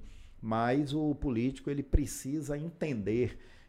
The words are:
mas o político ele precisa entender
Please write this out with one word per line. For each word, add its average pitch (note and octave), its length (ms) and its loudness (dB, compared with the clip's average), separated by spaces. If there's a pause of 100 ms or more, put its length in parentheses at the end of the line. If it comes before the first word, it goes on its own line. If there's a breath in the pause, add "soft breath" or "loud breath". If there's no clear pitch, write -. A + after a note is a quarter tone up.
(420 soft breath)
mas B2 520 2
o D3+ 220 2
político C3+ 540 0
ele C#3+ 140 -2
precisa C#3+ 720 2
entender B2 800 0 (320 soft breath)